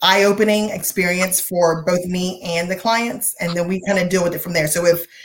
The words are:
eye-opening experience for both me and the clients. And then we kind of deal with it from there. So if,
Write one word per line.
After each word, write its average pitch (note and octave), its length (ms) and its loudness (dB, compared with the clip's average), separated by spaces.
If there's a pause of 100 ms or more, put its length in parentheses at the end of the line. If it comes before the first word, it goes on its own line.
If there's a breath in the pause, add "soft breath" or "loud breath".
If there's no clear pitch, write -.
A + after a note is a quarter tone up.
eye-opening G3+ 680 4
experience F#3 680 -2
for E3+ 440 0
both F3+ 220 0
me F3+ 380 -4
and F3 240 -2
the F#3 60 -4
clients. A#3 680 -2
And F3 160 -4
then F3 120 -2
we F#3 180 -2
kind G3 140 2
of F3+ 80 0
deal F#3 160 2
with E3+ 100 0
it - 60 -8
from F3+ 120 -8
there. D#3+ 140 2
So F3 180 -2
if, E3+ 220 4 (180 loud breath)